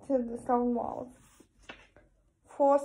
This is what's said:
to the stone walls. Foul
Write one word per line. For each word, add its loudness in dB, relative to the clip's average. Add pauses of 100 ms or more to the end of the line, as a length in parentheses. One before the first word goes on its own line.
to 0
the -4
stone 0
walls. -6 (1400)
Foul 4